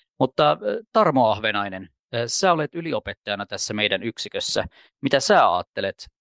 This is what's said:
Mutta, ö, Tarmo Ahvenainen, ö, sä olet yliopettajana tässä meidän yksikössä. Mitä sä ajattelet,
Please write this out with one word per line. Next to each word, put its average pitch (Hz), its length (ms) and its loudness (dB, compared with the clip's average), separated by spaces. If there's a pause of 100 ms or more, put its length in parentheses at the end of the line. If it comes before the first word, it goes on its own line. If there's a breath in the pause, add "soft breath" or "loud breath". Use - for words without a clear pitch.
(180)
Mutta, 147 440 2
ö, - 200 -4 (100)
Tarmo 139 380 4
Ahvenainen, 101 580 -2 (260)
ö, 117 120 -2
sä 185 260 2
olet 156 220 -2
yliopettajana 107 720 -6
tässä 104 280 -8
meidän 104 280 0
yksikössä. - 600 -6 (360 soft breath)
Mitä 135 200 0
sä 127 340 4
ajattelet, 98 540 -6 (120)